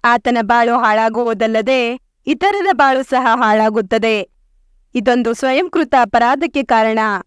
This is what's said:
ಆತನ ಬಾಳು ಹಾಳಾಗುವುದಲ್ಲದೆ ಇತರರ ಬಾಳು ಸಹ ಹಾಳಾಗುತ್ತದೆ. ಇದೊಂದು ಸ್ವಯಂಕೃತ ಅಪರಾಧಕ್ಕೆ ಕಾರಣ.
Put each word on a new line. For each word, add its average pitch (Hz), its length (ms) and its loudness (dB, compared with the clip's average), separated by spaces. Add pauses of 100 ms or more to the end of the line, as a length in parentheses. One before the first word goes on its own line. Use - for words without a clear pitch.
ಆತನ 240 360 0
ಬಾಳು 233 380 0
ಹಾಳಾಗುವುದಲ್ಲದೆ 226 1000 0 (460)
ಇತರರ 392 460 0
ಬಾಳು 269 300 2
ಸಹ 254 320 -2
ಹಾಳಾಗುತ್ತದೆ. 220 920 0 (680)
ಇದೊಂದು 240 400 0
ಸ್ವಯಂಕೃತ 285 640 -2
ಅಪರಾಧಕ್ಕೆ 247 640 0
ಕಾರಣ. 220 360 0 (280)